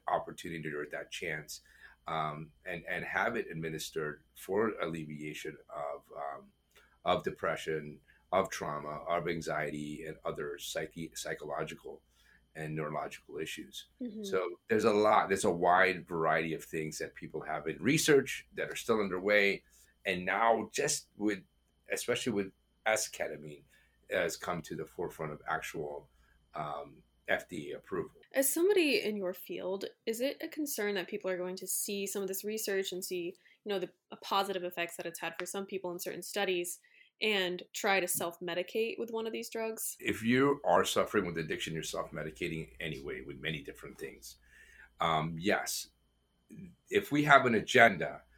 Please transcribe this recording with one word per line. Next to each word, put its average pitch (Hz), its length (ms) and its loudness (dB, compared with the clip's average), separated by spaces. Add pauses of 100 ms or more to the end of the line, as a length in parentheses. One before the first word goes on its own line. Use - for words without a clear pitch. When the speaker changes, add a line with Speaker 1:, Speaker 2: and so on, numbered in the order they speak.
Speaker 1:
opportunity 82 600 -2
or 73 220 -6
that 73 200 -8
chance, 78 500 -8 (480)
um, 78 400 -2 (160)
and, 87 260 -6
and 87 140 -2
have 110 320 0
it 101 160 -4
administered 78 680 -6 (140)
for 104 460 0
alleviation 76 720 -6 (140)
of, 71 320 -6 (160)
um, 69 280 -8 (600)
of 90 200 2
depression, 78 720 -2 (340)
of 95 160 4
trauma, 76 600 -6
of 85 200 2
anxiety, 76 800 -4
and 78 180 -10
other 76 340 -4
psyche-, 80 560 -6
psychological 76 840 -6 (560)
and 78 180 -6
neurological 76 640 -6
issues. - 480 -8 (160)
Speaker 2:
Mm-hmm. 214 220 -8
Speaker 1:
So 190 180 0 (260)
there's 107 160 4
a 113 80 8
lot, 107 360 6
there's 95 160 2
a 101 60 6
wide 90 560 6
variety 80 480 2
of 71 100 -6
things 78 340 -4
that 78 160 -8
people 78 280 -8
have 78 240 -4
in 76 140 -2
research 139 640 6 (100)
that 82 140 -2
are - 60 -8
still 113 240 2
underway. 98 640 4 (440)
And 90 180 0
now 110 480 4
just 143 340 0 (100)
with, 104 240 0 (520)
especially 120 400 0
with 98 200 -2 (340)
esketamine, 76 760 -2 (480)
has 85 260 0
come 87 260 -4
to 82 140 -8
the 80 80 -4
forefront 78 480 -6
of 73 160 -12
actual, 76 600 -4 (460)
um, 71 400 -8 (340)
F - 200 0
D 76 240 -8
A - 40 -8
approval. - 340 -4 (240)
Speaker 2:
As 277 180 2
somebody 339 520 4
in 208 120 -2
your 190 160 -2
field, 185 520 -6 (200)
is 226 160 -2
it 277 220 -2
a 320 60 -6
concern 214 480 -2
that 170 100 -2
people 196 240 -4
are 185 60 0
going 185 200 -4
to 185 100 -10
see 202 400 -2
some 202 160 -2
of 190 60 -2
this 190 140 -6
research 202 480 -2
and 185 140 -6
see, 180 300 -4 (300)
you 208 80 -2
know, 190 60 2
the, 175 100 -4 (220)
uh, 214 100 -14
positive 196 440 0
effects 170 320 -4
that 175 100 -6
it's 165 140 -8
had 165 180 -4
for 180 80 -4
some 196 180 -4
people 185 280 -6
in 175 80 -8
certain - 240 -8
studies 185 560 -2 (420)
and 185 400 2 (100)
try 196 280 4
to 175 80 0
self-medicate 180 920 0
with 226 120 -4
one 226 180 -2
of 220 40 -6
these 233 180 -6
drugs? 226 500 -4
Speaker 1:
If 101 240 -2
you 131 400 4
are 92 200 6
suffering 95 420 2
with 82 120 -4
addiction, 80 360 -4
you're 78 80 -4
self-medicating 78 880 -6 (100)
anyway 71 440 -6
with 67 160 -12
many 78 220 -4
different - 360 -14
things. - 380 -14 (640)
Um, 82 380 2
yes, 85 500 0 (1000)
if 101 240 2
we 147 120 4
have 139 220 10
an 117 80 4
agenda 98 680 6 (160)